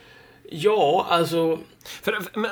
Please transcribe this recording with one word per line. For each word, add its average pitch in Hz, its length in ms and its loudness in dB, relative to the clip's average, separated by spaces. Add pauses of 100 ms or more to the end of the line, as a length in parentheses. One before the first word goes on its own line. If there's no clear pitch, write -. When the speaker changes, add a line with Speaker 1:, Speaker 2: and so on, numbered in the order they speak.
(520)
Speaker 1:
Ja, 175 580 2
alltså 165 500 2 (260)
Speaker 2:
För, - 320 -4 (160)
men 214 180 -4